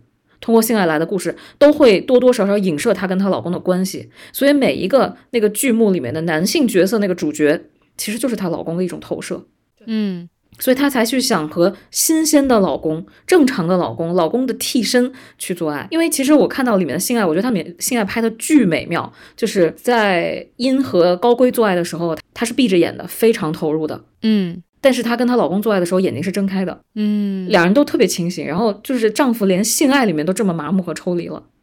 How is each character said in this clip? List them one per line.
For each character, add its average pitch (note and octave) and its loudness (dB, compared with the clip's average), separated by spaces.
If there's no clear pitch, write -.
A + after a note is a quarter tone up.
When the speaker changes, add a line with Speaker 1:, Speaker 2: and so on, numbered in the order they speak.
Speaker 1:
通 - -4
过 A3+ 6
性 A3+ 0
爱 G3 2
来 D#3 0
的 D#3+ -2
故 F#3+ -4
事， E3 -6
都 D4 8
会 B3+ 4
多 B3+ 2
多 B3 4
少 G#3 0
少 G3+ 2
影 F#3 -2
射 A3+ 0
她 G3 -2
跟 F#3 -2
她 G3 0
老 D#3 0
公 C#3+ -6
的 F#3 -4
关 F3+ 0
系？ E3 -10
所 C#4 2
以 - 6
每 B3+ 2
一 C#3 -4
个 B3 2
那 A#3+ -2
个 G#3+ 4
剧 G#3+ -2
目 A3 4
里 F3+ 0
面 C3 -6
的 D#3 -4
男 E3 0
性 B3+ 2
角 F#3 2
色， A3+ 0
那 G#3 0
个 F3+ 0
主 E3+ -4
角 D3+ 0
其 - -8
实 A3 -6
就 C#4 -2
是 A#3 -4
她 F#3 -4
老 D#3+ -6
公 E3 -6
的 F#3 -2
一 F#3 -2
种 D#3+ -12
投 D#3+ -8
射。 - -12
Speaker 2:
嗯。 G3+ -6
Speaker 1:
所 - 2
以 B3+ 2
她 C#4 0
才 C4 0
去 B3+ -2
想 F#3 0
和 F3+ 0
新 D#4+ 0
鲜 D4 4
的 A#3+ 4
老 D#3 0
公、 D#3+ -4
正 E4+ 6
常 E3 -2
的 F#3 2
老 D#3 -2
公、 E3 -4
老 F3+ 2
公 B3+ -2
的 B3 -2
替 - -2
身 B3 0
去 - -6
做 E3 -4
爱。 D3 -8
因 D#4+ -4
为 E4 2
其 C#4 -2
实 C4+ 4
我 B3 6
看 - -4
到 A#3 2
里 F#3 0
面 B2+ -4
的 D#3+ -4
性 A#3+ -2
爱， G#3+ 0
我 D#3+ 0
觉 D#3+ 0
得 F#3+ 0
他 A#3+ -2
们 F3 -4
性 - -4
爱 A3 0
拍 G3+ -4
得 A3+ 0
巨 B3+ 2
美 D#3+ 0
妙， D#3+ -4
就 A3+ -2
是 E3+ 2
在 G3 0
因 C4 0
和 F3+ 2
高 A#3+ 2
圭 B3 4
做 A3+ 2
爱 G3 2
的 F3 0
时 - -8
候， E3 -4
他 - -6
是 A#3 -4
闭 B3+ 2
着 F#3+ 2
眼 E3 2
的， - -14
非 A3+ 2
常 G3 -4
投 D#3 -4
入 D#3 -2
的。 - -12
Speaker 2:
嗯。 F#3 -2
Speaker 1:
但 C4 4
是 B3 -2
她 A#3 -2
跟 A#3+ 0
她 B3 2
老 G3 2
公 F#3 -2
做 A3 0
爱 G3 2
的 F3 0
时 F3 -4
候， F#3 2
眼 F3 0
睛 C3+ -6
是 F3+ -4
睁 G3 -2
开 F#3+ -2
的。 - -8
Speaker 2:
嗯。 G#3 -4
Speaker 1:
两 F3 4
人 F3+ 4
都 C#4+ 6
特 D4 -2
别 B3 2
清 F3 -2
醒， E3 -8
然 D3 -4
后 G#3+ 0
就 C4+ -4
是 A3+ 0
丈 A#3+ 0
夫 A3 -2
连 F#3+ 2
性 C4 0
爱 C4+ 2
里 G3 0
面 D3+ -2
都 F3 0
这 A3 -2
么 F3+ 0
麻 D#3 -6
木 F#3+ 0
和 E3+ -6
抽 F3+ -6
离 E3+ -6
了。 - -14